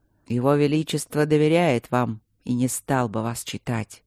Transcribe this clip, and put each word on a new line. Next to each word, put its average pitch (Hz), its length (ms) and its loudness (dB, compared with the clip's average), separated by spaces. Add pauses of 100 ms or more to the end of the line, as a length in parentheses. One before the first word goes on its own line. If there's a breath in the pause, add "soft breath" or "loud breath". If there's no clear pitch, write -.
(260)
«Его 123 280 2
Величество 147 720 0
доверяет 151 640 2
вам 117 300 -2 (240)
и 123 100 -2
не 123 140 0
стал 127 400 -2
бы 110 140 -4
вас 113 220 -6
читать». - 640 -8